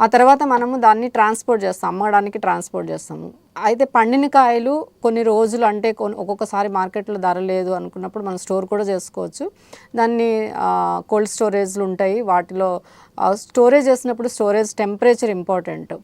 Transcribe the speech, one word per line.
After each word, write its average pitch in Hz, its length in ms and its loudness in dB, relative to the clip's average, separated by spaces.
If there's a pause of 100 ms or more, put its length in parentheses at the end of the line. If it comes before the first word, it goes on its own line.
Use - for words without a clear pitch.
ఆ 226 60 6
తర్వాత 254 360 6
మనము 247 340 0
దాన్ని 233 320 4
ట్రాన్స్‌పోర్ట్ 220 560 0
చేస్తాం, 180 300 -4
అమ్మడానికి 202 440 0
ట్రాన్స్‌పోర్ట్ 175 520 -4
చేస్తాము. 160 540 -12 (180)
అయితే 233 220 2
పండిన 254 420 2
కాయలు 262 600 2 (160)
కొన్ని 233 200 0
రోజులు, 226 420 2
అంటే 208 280 0
కొన్-, 214 220 -6
ఒక్కొక్కసారి 202 540 -4
మార్కెట్లో 196 480 -4
ధర 180 220 -2
లేదు 185 320 -2
అనుకున్నప్పుడు 185 540 -8
మనం 185 140 -8
స్టోర్ 190 280 -4
కూడా 208 180 -2
చేసుకోవచ్చు. 196 640 -6 (460)
దాన్ని, 233 600 0
ఆ, 180 520 -2
కోల్డ్ 214 200 0
స్టోరేజ్లు 202 560 -2
ఉంటాయి, 190 380 -2
వాటిలో, 185 580 0 (400)
ఆ, 190 120 2
స్టోరేజ్ 247 560 4
చేసినప్పుడు 247 400 -2
స్టోరేజ్ 214 460 0
టెంపరేచర్ 220 560 2
ఇంపార్టెంట్. 175 720 -6